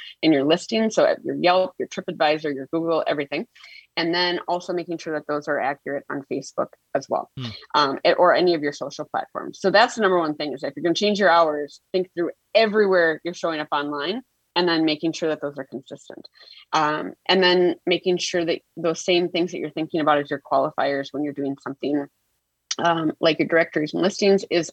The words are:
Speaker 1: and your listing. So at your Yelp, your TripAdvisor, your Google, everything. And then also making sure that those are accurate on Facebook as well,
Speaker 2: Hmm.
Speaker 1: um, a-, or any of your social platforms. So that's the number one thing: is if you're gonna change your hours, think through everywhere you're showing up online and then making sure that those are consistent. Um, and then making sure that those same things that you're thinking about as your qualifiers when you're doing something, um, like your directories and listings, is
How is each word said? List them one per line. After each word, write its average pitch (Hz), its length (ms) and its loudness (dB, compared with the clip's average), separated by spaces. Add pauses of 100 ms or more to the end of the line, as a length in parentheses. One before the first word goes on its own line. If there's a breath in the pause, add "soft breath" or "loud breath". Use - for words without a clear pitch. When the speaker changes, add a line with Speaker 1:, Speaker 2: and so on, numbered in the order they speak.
(240 loud breath)
Speaker 1:
and 160 100 6
your 139 100 4
listing. 220 480 2
So 160 140 4
at - 180 0
your 139 120 -4
Yelp, 180 440 2
your - 80 -4
TripAdvisor, 156 680 -2
your 135 180 -8
Google, 165 360 0
everything. 147 400 -4 (500 loud breath)
And 165 160 0
then 175 340 0
also 180 240 -4
making 170 280 -6
sure 160 160 -8
that 147 120 -6
those 147 200 -4
are 147 120 -2
accurate 139 520 -4
on 139 200 -8
Facebook - 360 -4 (280)
as 139 140 -4
well, - 280 -4
Speaker 2:
Hmm. 127 80 -6 (300 loud breath)
Speaker 1:
um, 139 300 2
a-, 170 80 6
or 175 220 6
any 175 180 4
of 156 80 -2
your 147 100 -2
social 143 340 -10
platforms. - 540 -8
So 190 120 0
that's 226 240 4
the 226 60 -4
number 185 180 4
one 151 160 -2
thing: 147 180 -6
is 143 100 -12
if 143 120 -4
you're 147 80 -10
gonna 170 100 2
change 202 260 0
your 190 120 6
hours, 151 500 2 (100)
think 185 240 -2
through 170 140 -2 (260)
everywhere 196 680 4
you're 175 100 -6
showing 165 260 -4
up 151 120 -6
online 147 500 -4 (340)
and 175 120 2
then 165 180 2
making 156 280 0
sure 160 160 -2
that 151 120 -4
those 143 160 -6
are 135 80 -10
consistent. - 640 -16 (460 loud breath)
Um, 151 400 0 (140)
and 185 160 4
then 180 320 4 (100)
making 180 340 0
sure 175 260 -2
that 160 160 -2 (160)
those 165 260 -4
same 175 260 2
things 175 220 -2
that 180 80 -8
you're 151 100 -6
thinking 156 300 -4
about 151 180 4
as 143 120 -4
your 139 200 -6
qualifiers 139 640 -2
when 139 120 -4
you're 147 100 -6
doing 139 280 -6
something, 143 460 -4 (720)
um, 165 400 0
like 160 200 2
your 160 80 2
directories 160 460 0
and 165 80 0
listings, 196 480 2
is 165 240 -2